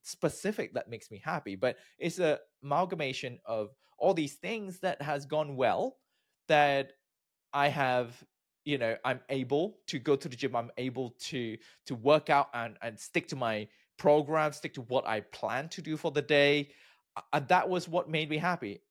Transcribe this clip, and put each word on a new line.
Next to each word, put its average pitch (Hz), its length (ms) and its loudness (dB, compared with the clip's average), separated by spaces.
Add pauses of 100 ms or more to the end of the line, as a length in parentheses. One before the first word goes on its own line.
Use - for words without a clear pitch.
specific - 720 -4
that 120 160 -6
makes 113 200 -14
me 107 140 -16
happy, 143 320 -6
but - 220 0 (200)
it's 170 220 -6
a 156 200 2 (220)
amalgamation 143 840 -4
of 110 240 -4 (280)
all 190 160 4
these 156 200 -2
things 196 460 -8
that 185 220 -4
has 143 240 -4
gone 147 300 -2
well, 127 420 2 (520)
that 143 420 4 (640)
I 143 160 4
have, 123 520 0 (440)
you 143 120 0
know, 113 280 0
I'm 127 240 -2
able 139 480 0 (100)
to 147 120 -6
go 139 180 2
to 147 100 -8
the 123 80 -10
gym, 123 200 -4
I'm 117 220 -2
able 127 380 -6 (140)
to, 117 280 -6 (280)
to 135 100 -6
work 147 340 4
out 143 240 4
and, 117 280 -6
and 113 180 -10
stick - 300 -4
to 143 80 -8
my 110 320 -2 (280)
program, 151 540 4
stick - 220 -12
to 135 80 -10
what 123 260 -2
I 107 140 -2
plan 120 480 -6
to - 120 -12
do 156 140 -6
for 156 160 -4
the 143 100 0
day." 143 500 4 (600)
Uh, 151 140 2
that 180 200 4
was 180 220 -2
what 165 200 -2
made 156 200 -2
me 151 80 -2
happy. 160 540 -4